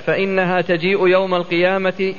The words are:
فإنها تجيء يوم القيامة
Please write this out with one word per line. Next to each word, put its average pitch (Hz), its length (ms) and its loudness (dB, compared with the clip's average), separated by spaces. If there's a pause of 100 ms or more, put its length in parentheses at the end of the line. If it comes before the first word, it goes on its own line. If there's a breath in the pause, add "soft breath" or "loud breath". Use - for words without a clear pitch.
فإنها 185 540 0
تجيء 175 460 0
يوم 185 280 2
القيامة 185 840 0